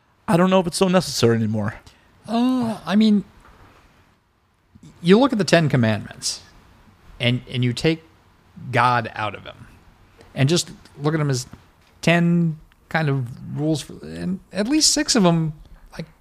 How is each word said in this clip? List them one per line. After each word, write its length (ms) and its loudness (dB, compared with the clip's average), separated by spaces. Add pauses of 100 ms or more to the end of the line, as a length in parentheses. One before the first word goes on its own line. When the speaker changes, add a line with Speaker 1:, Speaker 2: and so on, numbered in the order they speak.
(280)
Speaker 1:
I 80 2
don't 140 4
know 100 4
if 60 0
it's 100 -6
so 120 2
necessary 480 2
anymore. 380 -2 (540)
Speaker 2:
Uh, 580 -2
I 100 0
mean, 280 4 (1800)
you 160 6
look 140 2
at 60 -2
the 60 -2
Ten 240 4
Commandments, 720 -2 (800)
and, 320 -2
and 140 -4
you 80 0
take 300 -2 (680)
God 440 2
out 200 -6
of 100 -16
them, 220 -20 (680)
and 140 0
just 220 -2 (320)
look 120 -2
at 40 -2
them 120 -2
as 160 -4 (540)
ten 580 2 (300)
kind 200 -2
of 500 -6
rules, 240 -2
for, 120 -18 (100)
and 340 -8 (140)
at 160 -4
least 240 2
six 240 -2
of 80 4
them, 300 2 (440)
like, 80 -12 (140)